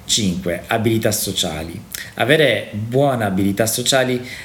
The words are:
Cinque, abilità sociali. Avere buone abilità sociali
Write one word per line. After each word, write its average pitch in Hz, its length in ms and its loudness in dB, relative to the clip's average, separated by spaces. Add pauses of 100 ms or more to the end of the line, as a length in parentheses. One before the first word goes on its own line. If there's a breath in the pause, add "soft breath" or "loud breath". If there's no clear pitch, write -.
Cinque, 90 640 -2
abilità 113 460 2
sociali. 85 640 -4 (360 loud breath)
Avere 123 560 2
buone 120 520 0
abilità 98 420 2
sociali 123 540 0 (260 loud breath)